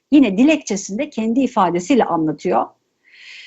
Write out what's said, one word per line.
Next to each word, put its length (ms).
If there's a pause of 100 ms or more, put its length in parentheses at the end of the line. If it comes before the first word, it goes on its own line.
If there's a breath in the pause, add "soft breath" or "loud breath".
(120)
yine 260
dilekçesinde 720
kendi 300
ifadesiyle 640
anlatıyor. 640 (800 loud breath)